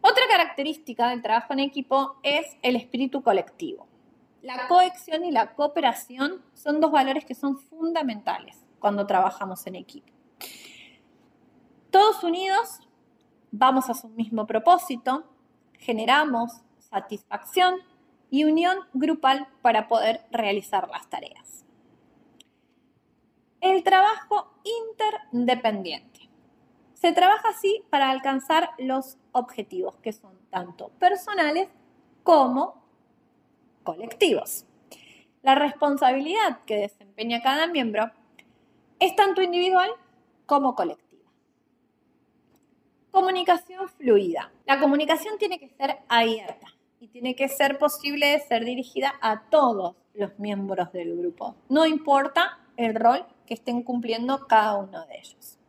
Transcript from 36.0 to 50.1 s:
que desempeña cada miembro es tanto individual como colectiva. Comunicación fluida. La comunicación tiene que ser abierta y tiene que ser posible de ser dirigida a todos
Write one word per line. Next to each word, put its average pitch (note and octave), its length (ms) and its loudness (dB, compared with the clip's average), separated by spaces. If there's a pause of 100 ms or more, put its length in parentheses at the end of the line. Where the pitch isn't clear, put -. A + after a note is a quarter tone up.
que G#3+ 120 -4
desempeña G#3+ 640 -6
cada C#4 240 0
miembro A3+ 440 -2 (880)
es F#4 160 2
tanto G4 280 2
individual F4+ 480 2 (560)
como - 280 0
colectiva. E3+ 320 -6 (2000)
Comunicación F#4 720 0
fluida. G3+ 640 0 (140)
La C#4 120 2
comunicación D#4 600 0
tiene F#4 200 -4
que C#4 120 -20
ser - 360 -6
abierta A3+ 600 -2 (340)
y A3+ 80 -20
tiene B3 260 -8
que C4+ 140 -2
ser C#4 300 -4
posible D4 480 0
de D4 140 2
ser A#3 220 -2
dirigida B3+ 600 -6
a A3 260 -2
todos A3+ 480 2 (160)